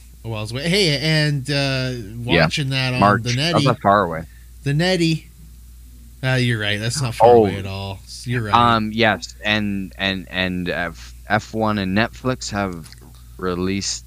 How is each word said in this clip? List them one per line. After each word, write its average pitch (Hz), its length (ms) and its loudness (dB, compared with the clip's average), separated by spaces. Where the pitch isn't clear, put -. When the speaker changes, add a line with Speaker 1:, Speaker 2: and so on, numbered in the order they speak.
Speaker 1:
a 113 60 -10
whiles 107 240 -6
away. 143 160 -4
Hey, 175 280 2
and, 151 540 0
uh, 135 400 -2
Speaker 2:
Yeah. 120 220 4
Speaker 1:
watching 135 240 -2
that 131 240 0
on 127 80 0
Speaker 2:
March. 101 220 6
Speaker 1:
the 120 120 -2
Speaker 2:
That's 160 180 0
Speaker 1:
Netty. - 120 4
Speaker 2:
not 123 160 2
far 101 220 6
away. 82 200 -4
Speaker 1:
The 143 100 -2
Netty. 165 540 0
Uh, 131 120 0
you're 120 260 0
right. 104 180 -2
That's 120 220 -4
not 117 120 -4
far 120 220 6
Speaker 2:
Oh. - 40 10
Speaker 1:
away 98 180 2
at 98 80 -8
all. 98 340 -10
You're 123 200 -4
right. 107 100 0
Speaker 2:
Um, 113 400 2
yes, 107 500 0
and, 101 540 -2
and, 95 340 -4
and, 90 380 -4
uh, 85 220 -4
F-, - 220 -18
F - 260 -2
one 110 240 0
and 95 200 -2
Netflix 120 540 -4
have 95 360 -6
released 92 680 -4